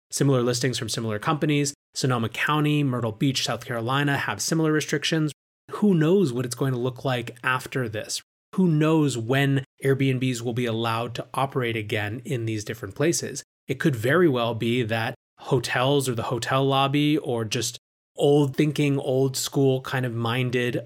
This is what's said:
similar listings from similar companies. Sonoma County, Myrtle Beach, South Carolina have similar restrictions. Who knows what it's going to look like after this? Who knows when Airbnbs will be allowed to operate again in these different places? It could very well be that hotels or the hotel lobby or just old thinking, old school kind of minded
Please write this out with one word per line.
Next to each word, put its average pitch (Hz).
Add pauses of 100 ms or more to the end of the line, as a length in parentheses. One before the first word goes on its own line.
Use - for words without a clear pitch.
(120)
similar 139
listings 123
from 113
similar 110
companies. 147 (220)
Sonoma 123
County, 147
Myrtle 120
Beach, 135
South 113
Carolina 135
have 113
similar 160
restrictions. 151 (400)
Who 208
knows 160
what 120
it's 120
going 135
to 123
look 123
like 123
after 127
this? - (320)
Who 185
knows 151
when 135 (180)
Airbnbs 131
will 120
be 120
allowed 117
to 143
operate 131
again 107
in 117
these 110
different 107
places? 131 (240)
It 131
could 151
very 147
well 120
be 120
that 113 (240)
hotels 131
or 123
the 113
hotel 131
lobby 139
or 117
just 113 (380)
old 143
thinking, 147
old 131
school 135
kind 127
of 117
minded 120